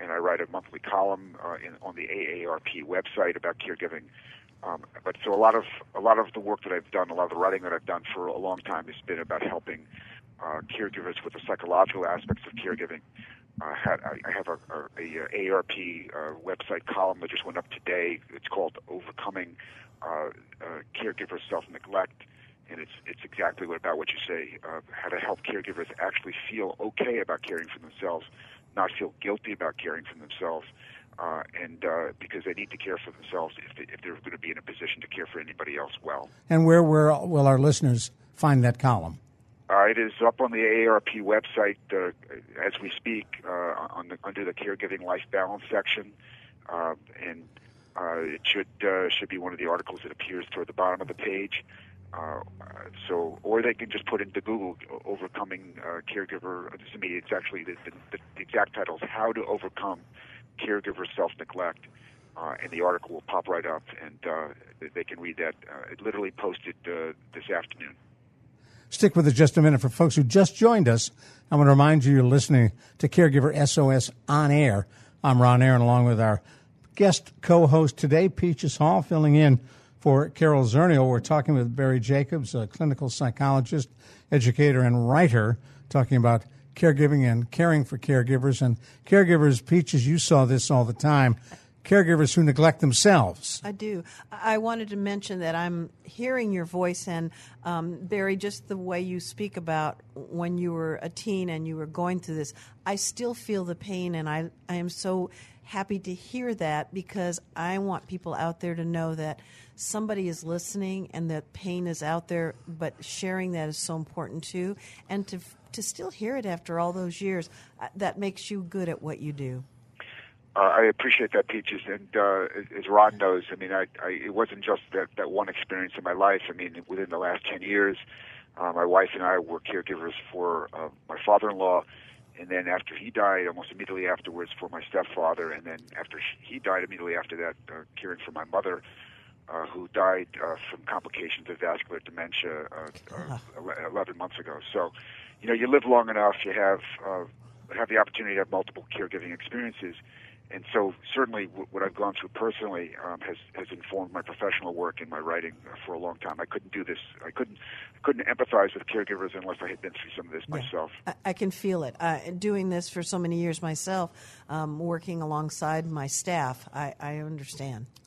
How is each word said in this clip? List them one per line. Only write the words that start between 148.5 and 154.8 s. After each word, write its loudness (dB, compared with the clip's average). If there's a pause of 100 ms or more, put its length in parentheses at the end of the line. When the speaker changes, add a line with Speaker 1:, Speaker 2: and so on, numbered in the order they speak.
Speaker 1:
multiple -6 (120)
caregiving -8
experiences. -10 (580)
And -14
so 0 (220)
certainly -2
w-, -14
what -6
I've -4
gone -2
through -12
personally, -6 (140)
um, -10
has, -12 (160)
has -12
informed -10
my -8
professional -6
work -6